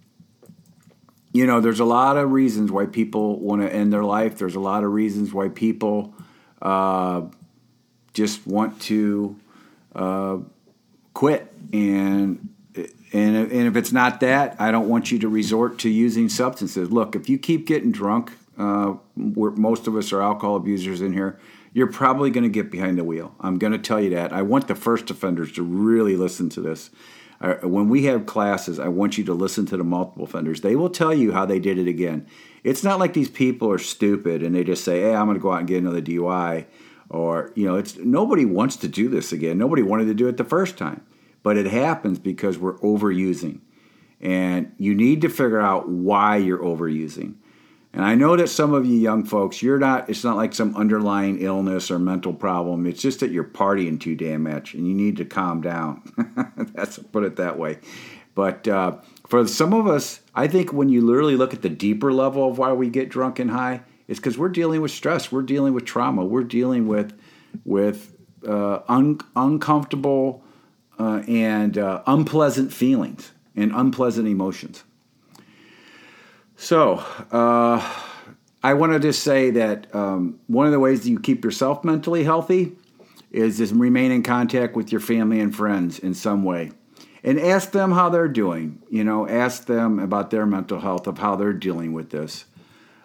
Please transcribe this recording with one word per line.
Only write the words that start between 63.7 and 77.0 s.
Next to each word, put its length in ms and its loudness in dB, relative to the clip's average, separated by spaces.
it's 120 -8
'cause 180 -2
we're 120 0
dealing 320 0
with 100 -2
stress. 400 -2
We're 120 -2
dealing 300 0
with 120 -2
trauma. 400 -2
We're 180 0
dealing 440 0
with, 260 -2
with, 520 0
uh, 400 -2
un-, 320 4
uncomfortable, 1080 0
uh, 280 -2
and, 500 0
uh, 280 -2
unpleasant 680 2
feelings 580 0
and 180 0
unpleasant 540 0
emotions. 560 -4
So, 480 2